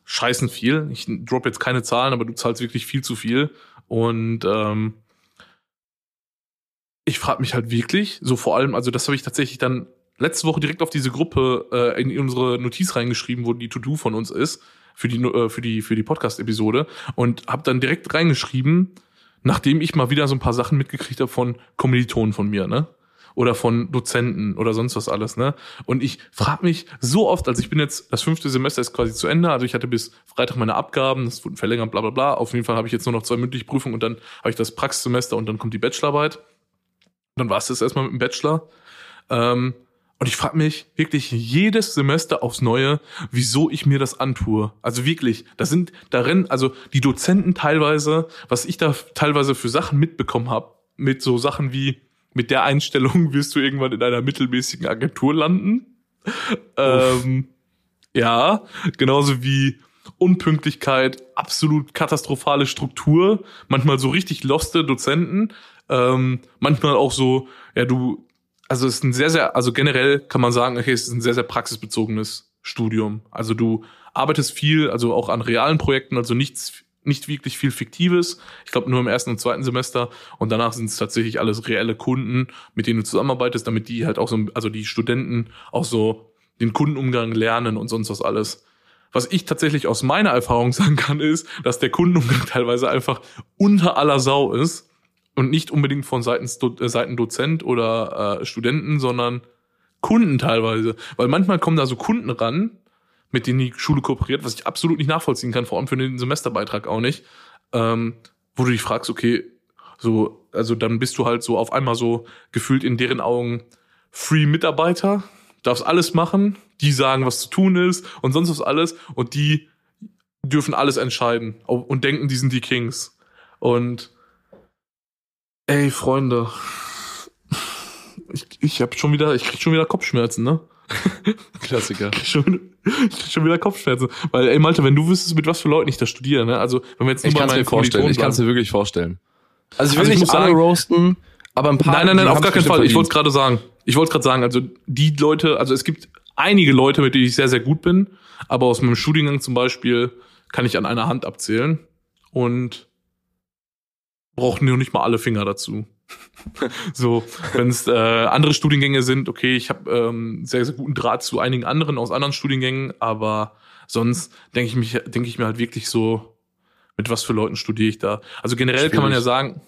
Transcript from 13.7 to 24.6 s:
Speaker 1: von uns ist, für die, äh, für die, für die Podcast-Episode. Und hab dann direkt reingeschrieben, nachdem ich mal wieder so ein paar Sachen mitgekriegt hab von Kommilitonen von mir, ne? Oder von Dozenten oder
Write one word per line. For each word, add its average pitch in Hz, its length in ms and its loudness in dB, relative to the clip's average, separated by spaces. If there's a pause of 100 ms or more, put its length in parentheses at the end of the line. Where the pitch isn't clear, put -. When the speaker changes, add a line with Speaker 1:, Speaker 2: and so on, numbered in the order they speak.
Speaker 1:
von 113 180 -4
uns 110 160 -6
ist, - 320 -4 (320)
für - 140 -4
die, 120 140 -2
äh, 120 260 0
für 113 140 -10
die, 113 180 -4
für 110 160 -4
die 110 60 0
Podcast-Episode. 113 840 -2 (280)
Und 120 320 0
hab 135 180 -6
dann 127 160 0
direkt 131 320 -4
reingeschrieben, 160 800 2 (500)
nachdem 143 380 2
ich 160 140 -2
mal 127 160 2
wieder 143 180 2
so 135 60 0
ein 127 60 -2
paar 123 120 0
Sachen 123 240 0
mitgekriegt - 440 -4
hab 131 100 -2
von 123 260 -4 (200)
Kommilitonen 123 560 2
von 101 180 -2
mir, 98 160 -2
ne? 139 220 -2 (480)
Oder 123 180 2
von 120 380 0
Dozenten 117 640 -2
oder 110 160 0